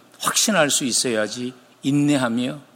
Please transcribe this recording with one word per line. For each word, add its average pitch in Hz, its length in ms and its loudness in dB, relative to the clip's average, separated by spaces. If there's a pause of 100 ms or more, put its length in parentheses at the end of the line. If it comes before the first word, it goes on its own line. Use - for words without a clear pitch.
(200)
확신할 170 500 2
수 - 140 0
있어야지 117 720 -2 (300)
인내하며 139 760 0 (160)